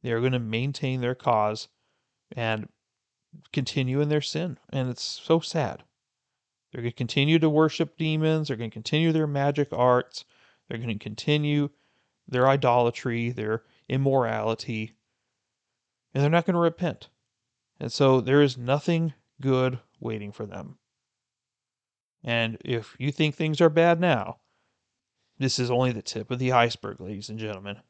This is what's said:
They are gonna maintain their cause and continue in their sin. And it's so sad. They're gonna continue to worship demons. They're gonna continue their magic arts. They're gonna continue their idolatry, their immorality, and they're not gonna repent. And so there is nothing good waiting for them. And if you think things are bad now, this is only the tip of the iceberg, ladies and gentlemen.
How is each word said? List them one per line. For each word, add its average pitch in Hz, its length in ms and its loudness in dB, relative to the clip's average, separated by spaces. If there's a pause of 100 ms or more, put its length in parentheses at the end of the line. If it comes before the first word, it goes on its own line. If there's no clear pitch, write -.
They 123 100 -4
are 117 80 0
gonna 127 180 0
maintain 127 600 -4
their 123 160 -2
cause 110 520 0 (640)
and 110 360 -4 (840)
continue 131 480 -2
in 147 80 0
their 151 140 0
sin. 165 360 -6 (120)
And 131 180 -2
it's 123 140 -8
so - 380 0
sad. 131 440 -6 (880)
They're 123 100 -10
gonna 117 100 -4
continue 143 460 2
to 156 120 4
worship 156 460 2
demons. 156 520 0
They're 127 80 -2
gonna 113 140 -8
continue 156 420 0
their 156 140 2
magic 143 460 0
arts. 123 520 2 (420)
They're 113 120 -8
gonna 117 200 -6
continue 147 720 0 (560)
their 127 220 4
idolatry, 120 840 2
their 113 340 -4 (240)
immorality, 113 1040 -2 (1200)
and 139 80 0
they're 143 80 2
not 170 160 2
gonna 170 140 0
repent. - 480 -2 (720)
And 143 120 -8
so 131 280 6
there 131 200 4
is 131 160 4
nothing 147 580 -2 (260)
good 127 400 0 (180)
waiting 104 340 -8
for 110 140 -10
them. 95 320 -14 (1400)
And 117 420 -2
if 117 340 -6
you 135 120 -4
think 151 240 -2
things 156 260 -2
are 165 100 6
bad 170 300 4
now, 147 400 -2 (1000)
this 135 200 -2
is 123 120 0
only 127 200 2
the 110 120 -6
tip - 280 -10
of 127 80 -4
the 127 140 0
iceberg, 117 480 0
ladies 101 300 -12
and 110 80 -10
gentlemen. 101 520 -10